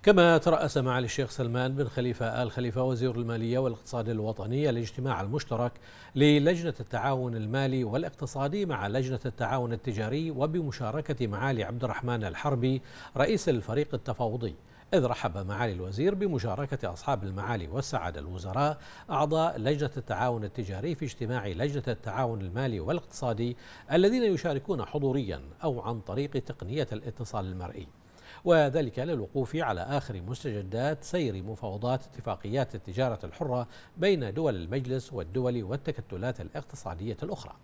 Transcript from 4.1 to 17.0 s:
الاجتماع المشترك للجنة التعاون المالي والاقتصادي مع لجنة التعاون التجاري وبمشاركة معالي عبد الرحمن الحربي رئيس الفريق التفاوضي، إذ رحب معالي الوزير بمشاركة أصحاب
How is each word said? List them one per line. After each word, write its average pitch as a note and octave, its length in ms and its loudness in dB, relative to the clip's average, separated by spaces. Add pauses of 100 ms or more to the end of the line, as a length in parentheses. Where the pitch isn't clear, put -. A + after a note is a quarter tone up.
الاجتماع A#2 520 -2
المشترك A#2+ 500 -2 (440)
للجنة D3 640 6
التعاون B2 560 -2
المالي B2+ 480 0
والاقتصادي C#3+ 840 -2
مع G#2+ 220 -2
لجنة B2+ 380 0
التعاون A#2+ 480 0
التجاري B2 580 -2
وبمشاركة C#3 960 0
معالي A2 360 0
عبد A2+ 200 -4
الرحمن A#2+ 400 0
الحربي C3 580 2 (360)
رئيس E3+ 320 4
الفريق B2 440 0
التفاوضي، A2+ 640 -2 (380)
إذ D3+ 120 6
رحب A2 320 0
معالي G2+ 360 -2
الوزير G2 420 0
بمشاركة C3 800 -2
أصحاب A2 300 0